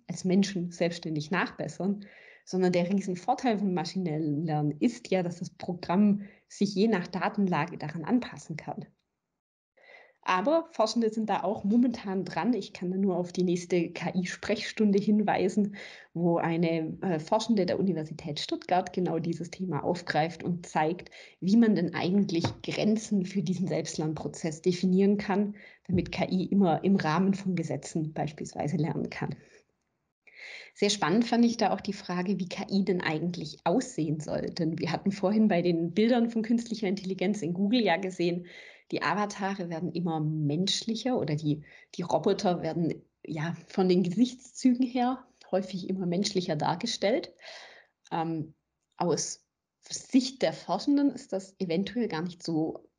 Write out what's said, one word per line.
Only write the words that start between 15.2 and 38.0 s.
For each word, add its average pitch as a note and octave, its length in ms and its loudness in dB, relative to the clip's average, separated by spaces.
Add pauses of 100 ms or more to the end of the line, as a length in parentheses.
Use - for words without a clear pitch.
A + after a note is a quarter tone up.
wo E3+ 220 4
eine, E3 640 0
äh, F3 180 0
Forschende G#3+ 480 2
der - 120 0
Universität D#3 600 -2
Stuttgart F#3+ 520 0
genau E3 280 0
dieses E3+ 320 -4
Thema F3+ 320 -4
aufgreift E3 600 -2
und F3 220 -2
zeigt, E3 460 -2 (300)
wie G3 160 4
man A3 180 8
denn E3+ 180 0
eigentlich E3+ 500 2 (200)
Grenzen G#3 640 0
für G3+ 160 -2
diesen F3 240 -2
Selbstlernprozess D#3 960 -4
definieren F#3 540 4
kann, G3+ 360 0 (340)
damit F3+ 240 0
K - 160 -2
I F#3 180 0
immer F3+ 380 4
im G3 120 4
Rahmen F#3 400 2
von F#3+ 200 -2
Gesetzen D3+ 560 -4
beispielsweise D3+ 680 -4
lernen C#3+ 340 -2
kann. - 240 -6 (1400)
Sehr G3+ 160 2
spannend G3+ 360 2
fand A#3 200 4
ich A3+ 120 2
da G3 140 4
auch G3 100 -2
die G3 120 -6
Frage, F3+ 460 -2
wie F3+ 100 -6
K - 180 -8
I G3 160 2
denn F3+ 180 0
eigentlich D#3+ 640 -4
aussehen E3 560 0
soll. - 300 -4
Denn D#3+ 300 -4
wir D#3+ 120 -2
hatten G3 200 -2
vorhin G#3 360 2
bei F3 140 4
den E3+ 320 0
Bildern A3+ 380 4
von A3+ 100 -2
künstlicher A3+ 460 -2
Intelligenz F#3 560 -2
in E3+ 100 -2
Google G3+ 280 2
ja F3 160 2
gesehen, F3 500 -2 (440)